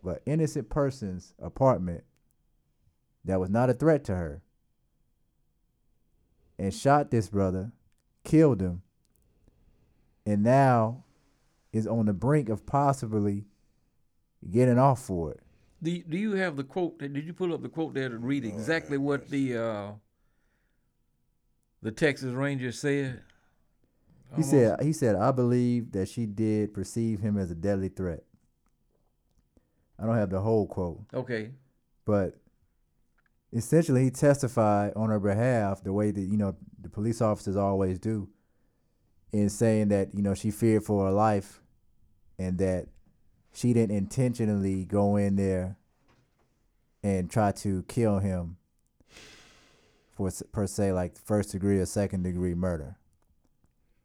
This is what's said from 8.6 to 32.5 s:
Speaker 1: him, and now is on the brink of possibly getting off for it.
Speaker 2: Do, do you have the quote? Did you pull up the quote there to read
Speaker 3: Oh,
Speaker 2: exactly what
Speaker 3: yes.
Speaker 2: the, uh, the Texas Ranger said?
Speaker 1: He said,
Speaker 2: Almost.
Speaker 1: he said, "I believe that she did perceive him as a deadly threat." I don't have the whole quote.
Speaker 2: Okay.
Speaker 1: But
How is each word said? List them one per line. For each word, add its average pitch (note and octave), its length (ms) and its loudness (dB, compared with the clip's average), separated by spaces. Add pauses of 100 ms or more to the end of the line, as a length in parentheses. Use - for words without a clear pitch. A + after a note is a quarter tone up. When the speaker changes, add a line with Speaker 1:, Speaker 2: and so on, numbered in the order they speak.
Speaker 1:
him, F2+ 220 -4 (1400)
and G#2 160 2
now B2 640 4 (680)
is A2 140 0
on A2+ 200 0
the G#2 60 2
brink A#2+ 360 0
of G#2+ 180 -4
possibly A2 800 0 (1040)
getting B2 280 4
off C3 240 4
for E2 300 -4
it. - 80 -18 (420)
Speaker 2:
Do, E3+ 200 -4
do E3 140 -6
you G#3+ 160 -2
have F#3 240 -2
the C#3 80 -4
quote? D#3+ 340 -4
Did C#3+ 180 -8
you D#3 160 -8
pull F3 200 -4
up C3+ 100 -6
the B2+ 60 -8
quote D#3+ 260 -6
there C3+ 140 -2
to A2+ 100 -8
read B2+ 260 -2
Speaker 3:
Oh, A2+ 40 -4
Speaker 2:
exactly C#3+ 480 -4
what C#3 260 -2
Speaker 3:
yes. - 80 -18
Speaker 2:
the, C3+ 280 -2
uh, G#2 340 -6 (1900)
the A2 80 -6
Texas C3 420 -2
Ranger C3 400 -4
said? C#3 480 -4 (1160)
Speaker 1:
He D#3 60 2
said, C#3 300 6
Speaker 2:
Almost. - 140 -2
Speaker 1:
he D#3+ 60 2
said, A#2 240 2
"I A2 140 2
believe B2 600 2
that F#2+ 160 -2
she A#2+ 180 -6
did G#2+ 480 0
perceive A2 460 -4
him G#2 160 0
as F#2 140 -2
a F2 40 -8
deadly F#2+ 340 -2
threat." F2+ 360 -6 (1700)
I G#2+ 80 -6
don't A2+ 100 0
have G2+ 140 0
the F#2+ 100 -2
whole G#2+ 260 2
quote. F2+ 360 -6 (100)
Speaker 2:
Okay. B2 380 -6 (540)
Speaker 1:
But G2+ 300 0 (1160)